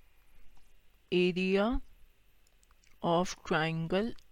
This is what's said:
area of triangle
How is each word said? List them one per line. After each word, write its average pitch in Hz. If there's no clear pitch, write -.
area 190
of 180
triangle 165